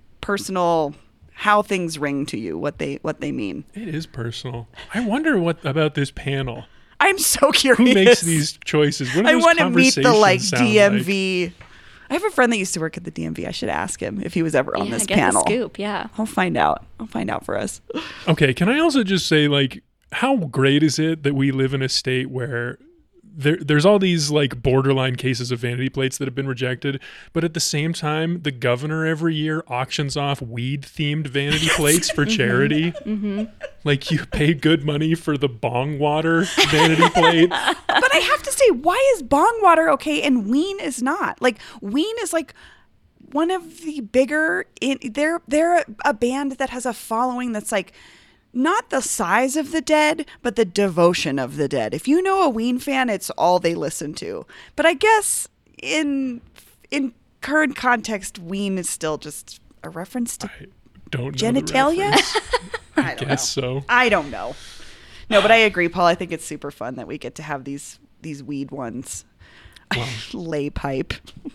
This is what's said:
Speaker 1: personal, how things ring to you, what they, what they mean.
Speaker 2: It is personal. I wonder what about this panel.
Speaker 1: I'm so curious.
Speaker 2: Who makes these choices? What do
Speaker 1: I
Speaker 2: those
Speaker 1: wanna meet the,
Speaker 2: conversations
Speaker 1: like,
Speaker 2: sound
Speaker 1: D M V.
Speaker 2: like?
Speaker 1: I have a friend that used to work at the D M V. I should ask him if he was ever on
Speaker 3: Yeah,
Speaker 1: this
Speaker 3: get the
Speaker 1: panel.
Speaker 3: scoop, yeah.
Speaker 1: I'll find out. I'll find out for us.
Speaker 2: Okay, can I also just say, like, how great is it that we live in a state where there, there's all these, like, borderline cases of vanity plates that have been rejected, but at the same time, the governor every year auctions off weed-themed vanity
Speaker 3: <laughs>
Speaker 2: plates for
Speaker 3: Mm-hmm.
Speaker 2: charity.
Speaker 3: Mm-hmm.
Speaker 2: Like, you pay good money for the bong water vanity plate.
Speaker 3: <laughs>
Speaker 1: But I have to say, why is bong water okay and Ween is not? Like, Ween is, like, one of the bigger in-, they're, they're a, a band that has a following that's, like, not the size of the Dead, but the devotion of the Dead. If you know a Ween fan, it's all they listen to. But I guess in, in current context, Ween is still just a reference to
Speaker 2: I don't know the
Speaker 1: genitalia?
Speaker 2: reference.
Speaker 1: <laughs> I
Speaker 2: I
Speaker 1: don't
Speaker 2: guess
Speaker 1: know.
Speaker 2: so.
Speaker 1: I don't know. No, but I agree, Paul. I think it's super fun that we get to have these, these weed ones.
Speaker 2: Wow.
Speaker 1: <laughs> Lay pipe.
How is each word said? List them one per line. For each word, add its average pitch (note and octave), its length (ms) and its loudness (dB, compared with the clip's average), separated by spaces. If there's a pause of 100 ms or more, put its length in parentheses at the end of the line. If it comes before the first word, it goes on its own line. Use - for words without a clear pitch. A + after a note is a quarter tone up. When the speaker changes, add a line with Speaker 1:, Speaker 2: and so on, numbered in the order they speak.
(220)
Speaker 1:
personal, E3+ 720 -2 (400)
how G#3 280 4
things F3 360 -4
ring C#3+ 280 -2
to - 120 -8
you, F2 180 -6
what C#3+ 220 -6
they, C#3+ 240 -6
what D#3 180 -6
they D3 120 -6
mean. G2+ 320 -6 (100)
Speaker 2:
It G#3+ 140 -10
is E3 180 -8
personal. A#2 600 -10 (260)
I A#3+ 100 -2
wonder C4+ 340 0
what E3+ 260 -2
about D3+ 300 0
this C#3+ 160 -2
panel. C3 540 -6 (360)
Speaker 1:
I'm F#4+ 180 4
so - 340 2
curious. B3+ 260 6
Speaker 2:
Who A#3 160 8
makes G3+ 280 8
these D#3+ 420 0
choices? C#3+ 500 0
What F3+ 100 2
do E4 40 4
Speaker 1:
I D#4 40 8
Speaker 2:
those E4 100 4
Speaker 1:
wanna E4 280 4
meet C4 240 4
the, - 100 0
Speaker 2:
conversations A#3+ 160 8
Speaker 1:
like, F#3 200 6
Speaker 2:
sound G3+ 240 2
Speaker 1:
D G#3+ 160 6
M G3+ 200 6
V. F#3+ 460 0
Speaker 2:
like? F3 80 -10 (540)
Speaker 1:
I - 60 -6
have F4 100 -2
a G#4+ 60 0
friend A#3+ 220 4
that A#3 60 0
used F#3 160 -4
to E3+ 60 -4
work D#3 160 -6
at F3 80 -14
the E3 60 -12
D E3 160 -8
M D#3+ 80 -6
V. - 120 -8
I - 40 -8
should - 180 -6
ask D#2+ 320 -4
him - 220 -6
if E3+ 100 -8
he E3 100 0
was D#3 120 -2
ever - 220 0
on - 100 -2
Speaker 3:
Yeah, - 60 -6
Speaker 1:
this G#3+ 140 -4
Speaker 3:
get G3 100 2
the F#3+ 40 4
Speaker 1:
panel. F#2+ 220 2
Speaker 3:
scoop, A3 360 -2
yeah. G3+ 280 -6 (100)
Speaker 1:
I'll A3 80 -2
find F#3 320 -2
out. D2+ 280 2 (160)
I'll A3+ 60 -12
find G3 240 -8
out - 140 -6
for - 140 -6
us. - 220 -8 (480)
Speaker 2:
Okay, D3 260 4
can F3 160 0
I C#4+ 80 2
also C#4 240 2
just F#3+ 240 0
say, D3+ 220 4
like, C#3 340 0 (300)
how C4+ 240 0
great C#3 460 2
is D#3 160 2
it D#3 260 -2
that C#3+ 100 0
we C3+ 160 2
live C3 240 0
in C3+ 80 -2
a C3 60 -2
state C3 420 -2
where B2 480 -6 (580)
there, D3 200 2
there's D3 280 2
all G#3 140 8
these, E3+ 320 0
like, C#3+ 320 0
borderline C3 540 2
cases B2 340 -2
of B2 80 -4
vanity B2 300 -4
plates C3+ 300 -4
that C#3 80 -4
have B2+ 80 -6
been C3+ 120 -4
rejected, C3 540 -4 (320)
but D#3+ 100 -2
at E3 120 -2
the E3 60 -4
same D#3+ 320 -2
time, D#3+ 500 -2
the D3+ 100 -4
governor C3 520 -2
every D#3+ 300 0
year D#3 320 -4
auctions C3 500 -4
off C#3+ 240 -2
weed-themed C#3 880 -6
vanity C#3+ 420 0
Speaker 3:
<laughs> D#3+ 60 2
Speaker 2:
plates D#3 360 2
for D3 140 2
Speaker 3:
Mm-hmm. A3 120 0
Speaker 2:
charity. C#3+ 560 2
Speaker 3:
Mm-hmm. G#3 520 -6 (380)
Speaker 2:
Like, C#3+ 280 0
you D#3+ 160 0
pay - 280 2
good D#3 300 2
money D#3 300 0
for D#3+ 220 -4
the C#3 120 0
bong B2+ 500 -4
water D#3 460 2 (260)
vanity D#3+ 400 4
plate. E3+ 460 4
Speaker 3:
<laughs> - 40 0 (280)
Speaker 1:
But C5 260 2
I D#5+ 40 6
have F4+ 240 0
to C5+ 100 -6
say, C5 180 4
why F4+ 460 2
is E4 60 -8
bong D#4+ 400 2
water E4 280 6
okay D4 320 0
and A#3+ 260 0
Ween F4+ 320 0
is B3+ 220 -6
not? D4+ 400 -4
Like, B3+ 160 2 (220)
Ween D4+ 420 -2
is, F4+ 100 -6
like, E4 220 -4 (800)
one D#4+ 180 0
of E4+ 320 -8
the D#4 180 -10
bigger D4+ 640 -2 (140)
in-, C4 220 -2
they're, D4 460 -2
they're E4 300 2
a, D4+ 60 -2 (200)
a C#4+ 100 2
band C4 380 -4
that C4 180 -6
has B3 160 -8
a B3 60 -4
following B3 600 -4
that's, G#3 200 -8
like, G3 200 -4 (600)
not E4+ 380 0
the C4 100 0
size A#3 560 0
of D#4 160 -4
the D#4+ 80 0
Dead, D4+ 460 2 (160)
but B3 120 -4
the A#3 100 2
devotion F3 760 2
of C3 160 -6
the D3 100 0
Dead. B2+ 280 -2
If - 120 -8
you D#4+ 160 2
know F#4+ 220 2
a D#4 40 4
Ween A#3+ 300 -2
fan, C4 320 -2
it's G3+ 200 -6
all F3+ 280 2
they E3+ 160 -4
listen D#3+ 400 -6
to. - 320 -10 (300)
But D4+ 100 2
I F4 80 4
guess G#4+ 540 0 (340)
in, C#4 580 -4 (500)
in C4+ 240 -4 (260)
current D4+ 340 0
context, A3 640 -2
Ween F#3+ 400 -4
is F3 100 -6
still D#3 300 -6
just - 420 -16 (220)
a D#3+ 80 -12
reference F#3+ 480 -8
to A3+ 100 -12
Speaker 2:
I - 180 -18 (440)
don't B2 140 -6
know C#3 60 -6 (220)
the C4+ 100 2
Speaker 1:
genitalia? D#4+ 480 2
Speaker 2:
reference. - 260 2 (360)
Speaker 1:
<laughs> - 240 -8
I D#4 40 0 (120)
Speaker 2:
I - 40 -6
Speaker 1:
don't - 120 -6
Speaker 2:
guess - 280 -2
Speaker 1:
know. C3 240 -4
Speaker 2:
so. C#3 80 -10
Speaker 1:
I A#3+ 200 4
don't D#3+ 220 0
know. A2+ 240 -10 (760)
No, G#3 120 6
but G#3+ 80 6
I A3+ 60 8
agree, F#3 320 4
Paul. F3 180 2
I E3+ 80 6
think E3+ 160 -8
it's D#3+ 140 -8
super D3 260 -10
fun B2+ 260 -12
that B2 120 -14
we D3 100 -8
get B2 180 -12
to D#3+ 60 -14
have D3 220 -8
these, C#3 340 -12 (240)
these D3 220 -12
weed C#3 260 -8
ones. C3 540 -10 (720)
Speaker 2:
Wow. A#2+ 100 -4 (140)
Speaker 1:
<laughs> - 120 -16
Lay D3+ 380 -6
pipe. - 440 -6 (400)